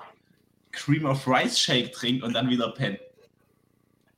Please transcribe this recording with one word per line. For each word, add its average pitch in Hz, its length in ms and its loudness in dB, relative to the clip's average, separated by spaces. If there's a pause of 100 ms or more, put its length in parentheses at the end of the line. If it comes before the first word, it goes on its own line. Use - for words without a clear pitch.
(720)
Cream 156 340 0
of 135 220 0
Rice 143 320 2
Shake 123 340 2
trinke 123 320 -2
und 117 80 -2
dann 120 160 0
wieder 120 240 2
penne. 104 260 -4 (1200)